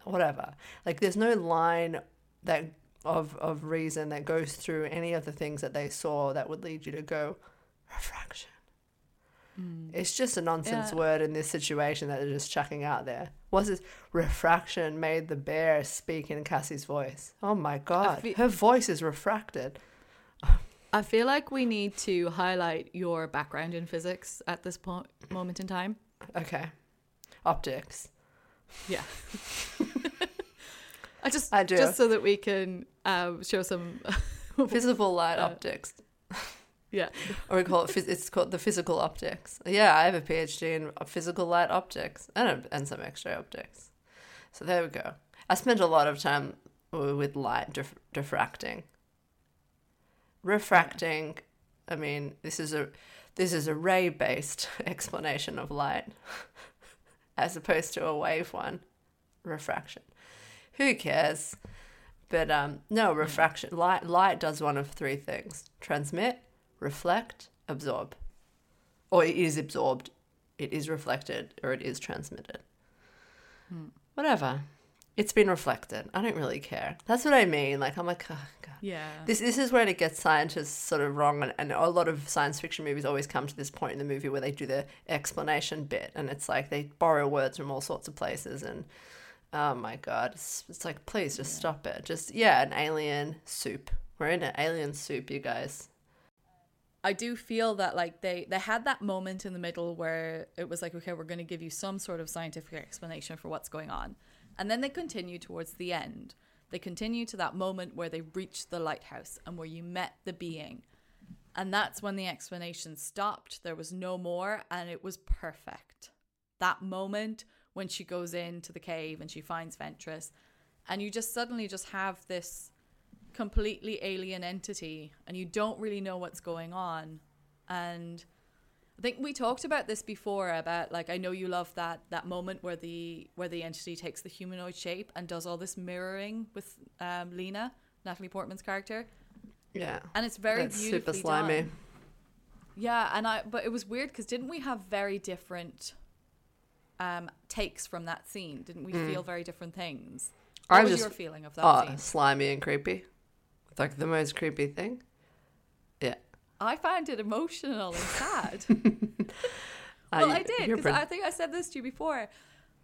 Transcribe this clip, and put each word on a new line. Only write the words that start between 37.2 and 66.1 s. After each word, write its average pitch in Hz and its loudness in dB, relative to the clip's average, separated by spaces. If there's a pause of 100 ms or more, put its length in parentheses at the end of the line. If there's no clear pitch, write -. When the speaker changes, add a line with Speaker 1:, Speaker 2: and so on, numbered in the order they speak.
Speaker 1:
Or 190 4
we 185 6
call 180 6
it - -4
phys-, - 0
it's 180 -2
called 180 2
the 185 -2
physical 175 2
optics. - -4
Yeah, 190 10
I 160 10
have 190 6
a 165 2
P 151 -2
H 160 -2
D 165 0
in 156 -2 (160)
physical 170 -2
light 170 4
optics - -4
and 233 4
a, 127 -2
and 143 -2
some - -6
X-ray - -6
optics. - -12 (600)
So - -14
there 175 2
we 160 -2
go. - -6 (340)
I 180 8
spent 233 6
a 180 8
lot 156 10
of 143 0
time 143 2 (360)
w-, 143 0
with 143 0
light 117 0
dif-, - -6 (200)
diffracting. - -2 (1600)
Refracting, 165 4 (500)
I 165 -4
mean, 147 -4 (100)
this 156 -6
is 156 -4
a, 147 0 (460)
this 180 2
is 156 2
a 156 2
ray-based 165 2
<laughs> - -4
explanation 156 -4
of 139 -6
light 143 -2 (680)
<laughs> - -18
as 170 0
opposed 160 2
to 165 0
a 156 2
wave 165 0
one. 175 -6 (640)
Refraction. - -6 (720)
Who 269 4
cares? 151 2 (720)
But, 160 4
um, 147 2
no, 214 6
Speaker 2:
Yeah. 151 2
Speaker 1:
refraction. 160 2
Light, 175 4
light 180 6
does 151 0
one 147 2
of 139 -2
three 139 -2
things. - -8 (160)
Transmit, 170 0 (380)